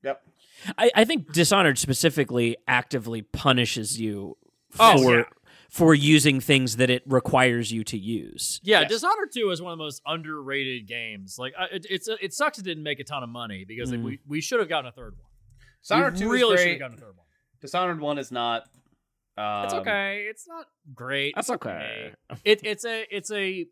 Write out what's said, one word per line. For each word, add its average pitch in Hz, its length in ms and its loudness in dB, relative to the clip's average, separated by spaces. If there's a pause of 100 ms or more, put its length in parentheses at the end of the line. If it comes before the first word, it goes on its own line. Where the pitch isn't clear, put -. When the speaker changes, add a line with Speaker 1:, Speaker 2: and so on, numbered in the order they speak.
Speaker 1:
Yep. 135 180 -6 (560)
Speaker 2:
I, 233 180 4
I 220 100 8
think 226 280 -2
Dishonored 165 460 4
specifically 123 760 0 (100)
actively 117 560 -2
punishes 120 800 0
you 101 360 -6 (420)
Speaker 3:
Oh, 220 240 10
Speaker 2:
for, 123 160 6
Speaker 3:
yeah. 117 60 0 (440)
Speaker 2:
for 160 260 6
using 143 460 6
things 127 380 2
that 123 120 4
it 123 160 0
requires 127 680 2
you 110 120 -4
to - 140 -8
use. 98 680 -8
Speaker 3:
Yeah, 196 160 4
Speaker 1:
Yes. - 100 0
Speaker 3:
Dishonored 339 420 -2
Two 220 180 -2
is 170 120 -6
one 180 100 -12
of 165 60 -12
the 156 60 -10
most 143 200 -12
underrated 139 840 -6
games. 110 500 -12
Like, 131 180 -10
I, 185 100 -6
it, 185 220 -10
it's, 190 200 -6
it 190 260 -8
sucks 294 240 -2
it 196 60 -14
didn't 165 180 -8
make 147 160 -6
a 143 60 -12
ton 143 180 -8
of 120 60 -12
money 113 360 -12
because 120 280 -8
Speaker 2:
Mm. 117 100 -6
Speaker 3:
we, 117 240 -8
we 147 140 -6
should 240 180 -4
have 190 100 -2
gotten 147 200 -4
a 117 40 -18
third 113 240 -18
one. - 120 -20 (540)
Speaker 1:
Dishonored 240 320 2
Speaker 3:
We 185 60 -4
Speaker 1:
Two 214 100 0
Speaker 3:
really 240 240 4
Speaker 1:
is 180 60 6
Speaker 3:
should 175 100 4
have - 40 0
Speaker 1:
great. - 60 -8
Speaker 3:
gotten 127 180 -14
a - 20 -20
third 110 160 -20
one. - 100 -20 (340)
Speaker 1:
Dishonored 175 400 -2
One 147 180 -2
is 131 140 -10
not. 117 320 -2 (720)
Um, 104 280 -4
Speaker 3:
It's 98 100 -2
okay. 202 540 -4
It's - 180 -16
not 330 200 -16 (280)
great. 139 400 -4
Speaker 2:
That's 220 140 -6
Speaker 3:
It's 247 60 -2
Speaker 2:
okay. 110 580 -10 (180)
Speaker 3:
okay. - 140 -14
It, 208 200 4
it's 208 200 -6
a, 226 260 -6
it's 202 200 -10
a 190 420 -4